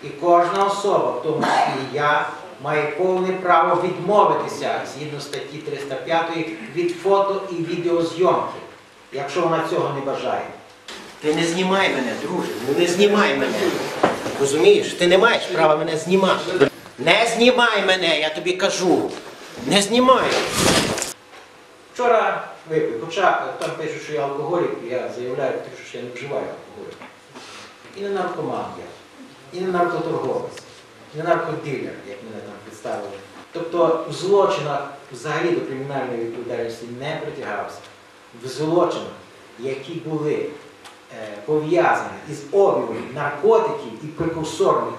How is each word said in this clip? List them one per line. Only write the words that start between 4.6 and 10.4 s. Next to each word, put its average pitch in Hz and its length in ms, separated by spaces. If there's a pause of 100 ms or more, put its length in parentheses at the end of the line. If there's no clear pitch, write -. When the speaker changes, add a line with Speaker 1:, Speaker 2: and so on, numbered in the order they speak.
Speaker 1:
згідно 143 240
статті 139 380
триста 139 380
п'ятої, 165 640 (180)
від 175 260
фото 196 400 (100)
і - 20
відеозйомки, 170 1040 (540)
якщо 139 280
вона 165 280
цього 147 240
не 139 80
бажає. 120 440 (760)